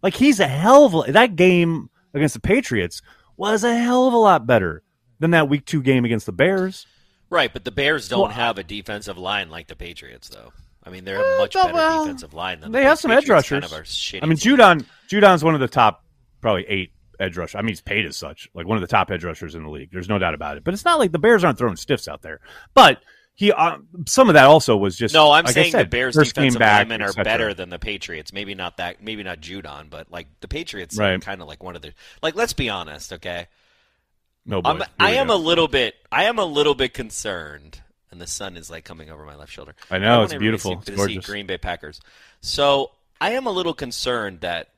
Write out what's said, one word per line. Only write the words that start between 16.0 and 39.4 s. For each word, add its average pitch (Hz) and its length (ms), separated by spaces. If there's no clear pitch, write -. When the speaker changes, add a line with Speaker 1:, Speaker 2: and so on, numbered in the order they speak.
Speaker 1:
probably 98 260
eight 98 240
edge 92 180
rushers. 85 180
I 101 60
mean, 113 80
he's 95 120
paid 101 240
as 71 120
such, - 360
like, 85 140
one 110 100
of 98 40
the 87 60
top 98 240
edge 87 120
rushers 82 320
in 80 80
the 76 60
league. 76 220
There's 90 180
no 104 100
doubt 87 140
about 73 240
it. 73 60
But 175 100
it's 202 120
not 339 140
like 202 120
the 165 80
Bears 208 240
aren't 147 140
throwing 110 200
stiffs - 320
out 73 120
there. 78 200
But 170 280
he, 202 200
uh, 160 240
some 254 220
of 175 40
that 143 120
also 139 300
was 98 220
just, 117 160
Speaker 2:
No, 151 180
I'm 156 140
Speaker 1:
like 123 60
I - 20
Speaker 2:
saying 170 180
Speaker 1:
said, 160 140
Speaker 2:
the 85 40
Bears' 123 260
Speaker 1:
first 151 200
game 127 80
Speaker 2:
defensive 123 160
Speaker 1:
back, 104 220
Speaker 2:
linemen 110 200
are 104 40
Speaker 1:
et 98 80
cetera. 104 100
Speaker 2:
better 107 300
than 90 160
the 87 100
Patriots. 92 540
Maybe 98 200
not 92 240
that, 87 240
maybe 104 220
not 90 160
Judon, 76 500
but, 78 220
like, 85 160
the - 80
Patriots 104 480
Speaker 1:
Right. 101 160
Speaker 2:
are 95 60
kinda 92 260
like 76 180
one 90 140
of 82 40
the, 76 120
like, 160 140
let's 226 180
be 127 160
honest, 80 440
okay? 87 340
Speaker 1:
No, 101 160
boy. 107 100
Speaker 2:
I'm, 156 60
Speaker 1:
Here - 100
Speaker 2:
I 190 120
Speaker 1:
we 240 60
Speaker 2:
am 254 100
Speaker 1:
go. 226 80
Speaker 2:
a - 20
little 165 320
bit, 131 260
I 151 140
am 233 120
a 202 80
little 147 300
bit 127 180
concerned, 80 840
and 90 80
the 85 80
sun 92 300
is, 78 120
like, 82 160
coming 80 240
over 76 160
my 73 100
left 73 160